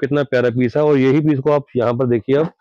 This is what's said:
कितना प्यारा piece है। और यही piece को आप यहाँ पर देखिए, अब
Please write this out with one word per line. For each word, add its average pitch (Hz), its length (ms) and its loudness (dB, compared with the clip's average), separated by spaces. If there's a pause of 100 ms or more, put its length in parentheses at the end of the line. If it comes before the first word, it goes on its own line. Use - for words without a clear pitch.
कितना 143 240 -2
प्यारा 123 260 0
piece 123 260 -2
है। 147 60 0
और 151 160 2
यही 135 220 2
piece 147 180 0
को 147 140 0
आप 143 140 -2 (100)
यहाँ 120 180 0
पर 127 120 -2
देखिए, 117 300 0
अब 160 140 -2 (100)